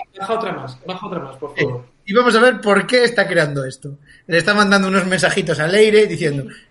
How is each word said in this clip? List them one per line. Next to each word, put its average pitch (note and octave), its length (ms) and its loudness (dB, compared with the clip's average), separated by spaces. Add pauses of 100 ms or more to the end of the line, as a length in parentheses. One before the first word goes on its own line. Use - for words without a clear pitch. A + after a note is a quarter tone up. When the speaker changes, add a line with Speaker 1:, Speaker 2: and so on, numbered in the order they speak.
(180)
Speaker 1:
baja G3 160 -4
otra A3 180 -6
más, C3 340 -14
baja F#3+ 200 -12
otra F3+ 140 -8
más, C3+ 160 -16
por - 200 -14
favor. B2 300 -4
Speaker 2:
Sí. - 60 -20 (140)
Y G3 80 -6
vamos A#3+ 200 4
a A3 60 4
ver A#3+ 200 4
por G3 260 2
qué B3 180 2
está A3+ 240 2
creando D3 360 0
esto. C#3 340 -14 (280)
Le E3+ 120 0
está G#3 160 0
mandando G3 340 2
unos F#3+ 180 0
mensajitos E3+ 540 0
a D#3 80 -2
Leire G#3+ 380 4
diciendo: D3+ 380 -4 (260)